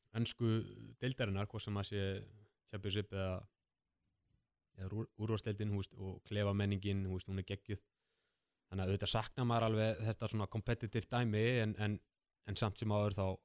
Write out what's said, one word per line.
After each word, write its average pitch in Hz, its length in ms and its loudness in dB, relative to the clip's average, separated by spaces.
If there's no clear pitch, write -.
ensku 117 340 0
deildarinnar, 104 560 -2
hvort 110 140 -8
sem 104 120 -2
að 101 140 -2
sé 101 120 0
Championship 101 480 -4
eða, 95 220 0
eða 95 120 -6
úr-, 107 260 -4
úrvalsdeildin, 107 560 0
þú 101 100 0
veist, - 140 -10
og 95 260 -8
klefamenningin, 101 840 2
þú 92 120 -2
veist, - 120 -10
hún 95 120 -2
er - 60 -6
geggjuð. 101 340 -6
Þannig 95 100 -2
að 92 80 2
auðvitað 98 220 2
sakna 120 340 0
maður 117 220 4
alveg 110 340 4
þetta 110 300 -2
svona 107 180 0
competitive 113 600 -2
dæmi, 113 340 2
en, 107 180 2
en, 104 220 0
en 101 120 -4
samt 104 220 0
sem 110 120 0
áður 104 220 4
þá, 95 120 2